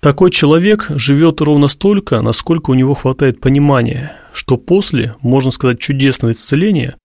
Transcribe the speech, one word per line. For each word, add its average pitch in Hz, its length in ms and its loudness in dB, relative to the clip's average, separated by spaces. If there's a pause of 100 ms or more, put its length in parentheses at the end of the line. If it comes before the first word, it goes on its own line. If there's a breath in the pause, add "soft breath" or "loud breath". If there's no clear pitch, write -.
Такой 160 300 2
человек 175 580 2
живёт 151 540 0
ровно 147 260 2
столько, 196 540 -2
насколько 147 480 -2
у 131 40 2
него 131 200 2
хватает 131 440 -2
понимания, 135 760 0 (160 loud breath)
что - 240 -4
после, 131 640 -2
можно 127 300 0
сказать, 123 280 -2
чудесного 135 540 -2
исцеления 147 720 -2